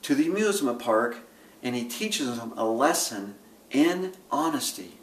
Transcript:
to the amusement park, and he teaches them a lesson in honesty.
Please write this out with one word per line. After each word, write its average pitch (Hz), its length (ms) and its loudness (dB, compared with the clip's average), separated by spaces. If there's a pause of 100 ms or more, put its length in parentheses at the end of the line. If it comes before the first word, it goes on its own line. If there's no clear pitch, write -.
to - 140 0
the 160 120 2
amusement 190 520 0
park, 117 400 2 (440)
and 123 120 -2
he 120 100 -2
teaches 127 540 -4
them 113 180 -10
a 110 80 -2
lesson 113 720 0 (360)
in 180 440 2 (160)
honesty. 131 720 -2